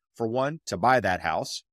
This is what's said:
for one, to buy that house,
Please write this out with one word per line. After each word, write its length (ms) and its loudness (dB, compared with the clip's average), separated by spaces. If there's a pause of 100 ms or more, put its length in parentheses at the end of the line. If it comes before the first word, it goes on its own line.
(160)
for 120 -2
one, 380 -2
to 120 -6
buy 220 4
that 220 0
house, 520 -4